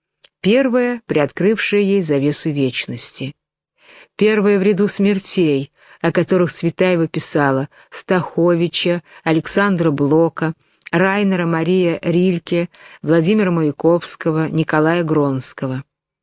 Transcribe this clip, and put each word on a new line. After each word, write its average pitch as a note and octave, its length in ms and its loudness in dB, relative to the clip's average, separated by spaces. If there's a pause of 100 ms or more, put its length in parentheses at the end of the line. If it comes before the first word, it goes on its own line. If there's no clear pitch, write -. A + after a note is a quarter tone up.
(400)
первая, B3 640 2
приоткрывшая F#3+ 760 0
ей G3 200 2
завесу D3 500 -2
вечности. C3+ 840 -6 (840)
Первая G#3 420 2
в F#3 40 0
ряду G3+ 240 2
смертей, F#3+ 840 0 (280)
о E3 120 0
которых F3+ 400 0
Цветаева E3+ 560 0
писала, C#3+ 600 -2 (220)
Стаховича, F3 1120 0 (220)
Александра E3 640 0
Блока, D#3 640 0 (380)
Райнера F#3+ 520 0
Мария E3 560 0
Рильке, F3 720 0 (320)
Владимира F3+ 480 2
Маяковского, D#3+ 1000 -2
Николая D#3+ 560 0
Гронского. C3+ 800 -2 (380)